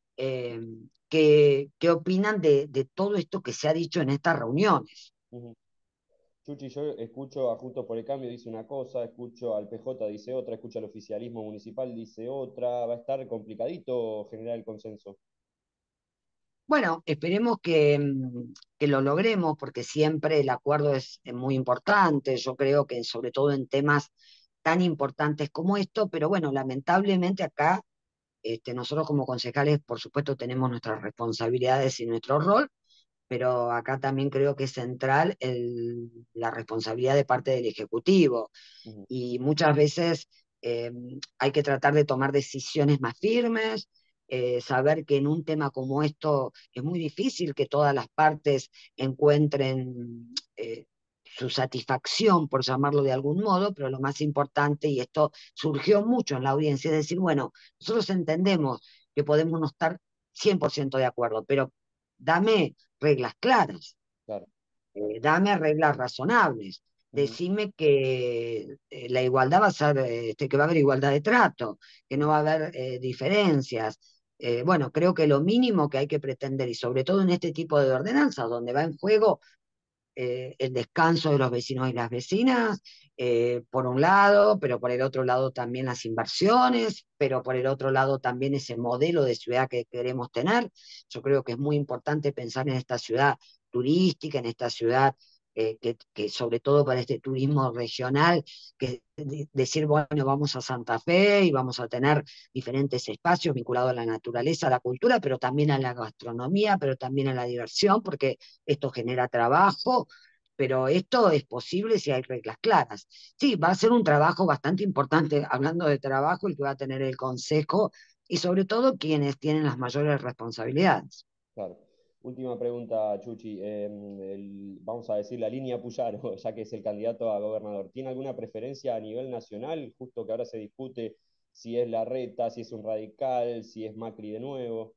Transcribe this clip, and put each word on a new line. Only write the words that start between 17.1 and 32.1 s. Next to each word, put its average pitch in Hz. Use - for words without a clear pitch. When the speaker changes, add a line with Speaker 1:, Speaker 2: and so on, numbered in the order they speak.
Speaker 1:
que, 147
mm, 131
que 147
lo 143
logremos, 165
porque 123
siempre 156
el 139
acuerdo 143
es, -
es 123
muy 131
importante. 135
Yo 127
creo 139
que 123
sobre 120
todo 143
en 135
temas -
tan 170
importantes 151
como 185
esto, 202
pero 160
bueno, 170
lamentablemente 180
acá, 165
este, 117
nosotros 147
como 143
concejales, 139
por 117
supuesto, 143
tenemos 127
nuestras 117
responsabilidades 123
y 117
nuestro 117